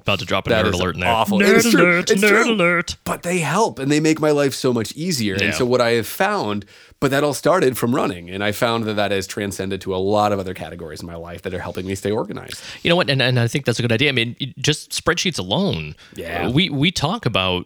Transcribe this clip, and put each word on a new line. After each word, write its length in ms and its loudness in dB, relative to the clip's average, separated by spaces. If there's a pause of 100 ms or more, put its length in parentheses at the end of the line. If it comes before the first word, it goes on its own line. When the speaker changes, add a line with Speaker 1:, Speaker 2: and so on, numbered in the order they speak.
Speaker 1:
about 180 -2
to 60 -10
drop 220 -2
a 40 2
Speaker 2:
That 140 4
Speaker 1:
nerd 80 0
Speaker 2:
is 60 0
Speaker 1:
alert 160 -2
in 60 -6
there. 100 2
Speaker 2:
awful. 280 2
Speaker 1:
Nerd 180 6
Speaker 2:
It's 140 4
true. 100 6
Speaker 1:
alert, 300 4
Speaker 2:
It's 120 2
Speaker 1:
nerd 200 6
Speaker 2:
true. 100 2
Speaker 1:
alert. 500 0
Speaker 2:
But 200 -6
they 160 -2
help, 400 -2
and 120 0
they 80 4
make 220 2
my 100 4
life 220 2
so 200 0
much 220 -2
easier. 400 -2
Speaker 1:
Yeah. 100 0
Speaker 2:
And 100 0
so 100 0
what 160 2
I 100 2
have 160 0
found, 580 -2 (360)
but 100 2
that 140 2
all 80 0
started 440 2
from 160 0
running, 360 -2
and 120 -6
I 120 0
found 320 0
that 80 -2
that 180 0
has 160 -2
transcended 540 -6
to 120 -6
a 40 -2
lot 340 2
of 80 0
other 140 -6
categories 480 -12
in 60 -12
my 80 -12
life 260 -14
that 120 -8
are 60 -6
helping 260 -8
me 100 -4
stay 160 -2
organized. 500 -6 (200)
Speaker 1:
You 80 0
know 60 4
what? 140 2
And, 120 2
and 160 4
I 120 4
think 160 -4
that's 140 0
a 20 0
good 100 2
idea. 160 2
I 60 2
mean, 260 -2
y-, 200 -8
just 320 -2
spreadsheets 460 -2
alone. 580 -2 (200)
Speaker 2:
Yeah. 320 -6
Speaker 1:
Uh, 40 -2
we, 180 2
we 220 0
talk 340 -2
about, 400 0